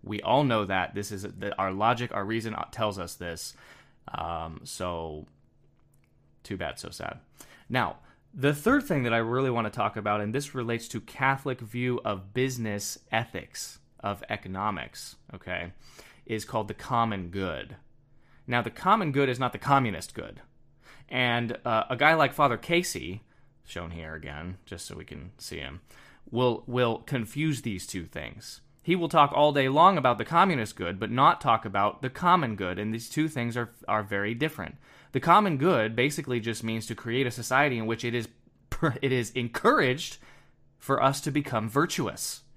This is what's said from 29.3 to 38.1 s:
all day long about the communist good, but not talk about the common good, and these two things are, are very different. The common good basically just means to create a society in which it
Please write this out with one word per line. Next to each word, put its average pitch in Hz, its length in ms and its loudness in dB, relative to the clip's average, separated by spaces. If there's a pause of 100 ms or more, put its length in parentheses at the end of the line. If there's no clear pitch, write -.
all 147 180 6
day 131 180 4
long 170 260 8
about 123 220 4
the 110 80 -2
communist 165 500 2
good, 92 240 -4
but 110 100 -4
not 139 300 6
talk 113 240 4
about 101 380 2
the 127 80 -4
common 170 440 4
good, 92 240 -2
and 107 140 -2
these 117 160 -8
two 156 200 0
things 120 280 -4
are, 117 140 -2 (180)
are 107 140 2
very 101 320 -2
different. 117 420 -4 (360)
The 131 80 0
common 180 360 6
good 127 400 2
basically 127 440 0
just 110 220 -4
means 113 240 -4
to 117 80 -6
create 123 320 -2
a 123 40 -2
society 127 480 2
in 110 80 -2
which 113 180 -2
it 117 100 -2